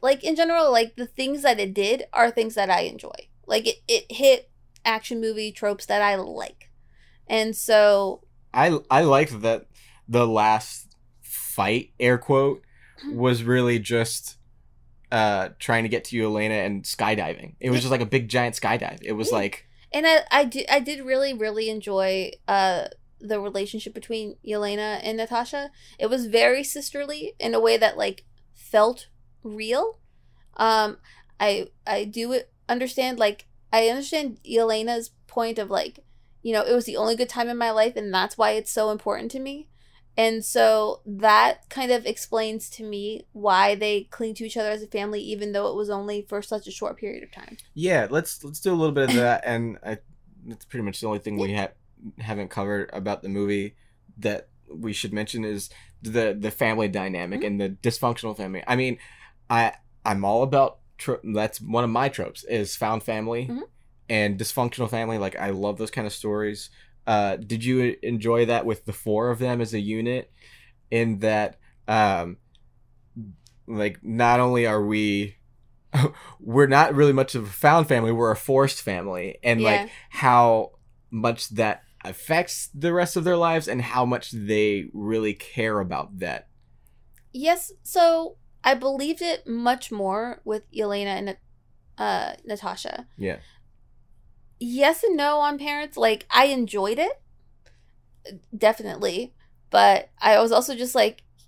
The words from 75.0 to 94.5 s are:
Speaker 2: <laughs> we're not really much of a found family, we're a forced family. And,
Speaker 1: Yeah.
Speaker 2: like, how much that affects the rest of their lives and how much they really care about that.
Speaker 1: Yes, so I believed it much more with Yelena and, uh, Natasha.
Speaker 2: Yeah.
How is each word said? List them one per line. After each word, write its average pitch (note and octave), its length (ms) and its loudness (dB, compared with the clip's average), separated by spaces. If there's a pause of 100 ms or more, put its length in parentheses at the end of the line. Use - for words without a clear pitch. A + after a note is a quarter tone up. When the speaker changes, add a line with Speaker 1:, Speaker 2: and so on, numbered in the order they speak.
Speaker 2:
<laughs> C3 100 4 (360)
we're C3 260 4
not C3+ 280 6
really C#3+ 200 6
much C3+ 200 0
of A#2+ 100 -6
a G#2 60 -12
found D#3 380 4
family, A#2 240 2
we're A#2 180 2
a G#2+ 60 0
forced C3+ 460 2
family. F#2 600 -6
And, A#2 200 2
Speaker 1:
Yeah. G#2+ 80 4 (120)
Speaker 2:
like, - 80 -10 (200)
how A#2+ 640 4 (380)
much A2+ 400 -4
that G#2+ 320 -2 (220)
affects - 720 -4
the D#3 180 -2
rest F3 240 0
of E3+ 80 -2
their F3+ 120 4
lives E3 320 0
and B2 140 -4
how B2 220 0
much B2 280 -2
they G#2 600 0
really G#2+ 420 -2
care G#2+ 460 -4
about F#2 380 -6
that. E2+ 300 -8 (840)
Speaker 1:
Yes, E4 400 -2 (100)
so E4 540 2 (260)
I C4 120 4
believed C4+ 480 -4
it E4+ 240 -4
much A#3+ 440 -2
more G#3 540 -6
with G#3+ 280 -8
Yelena G3+ 340 -4 (120)
and, F#3+ 180 -8 (600)
uh, G#3 380 -4 (100)
Natasha. - 720 -10
Speaker 2:
Yeah. F#2 220 -6 (1200)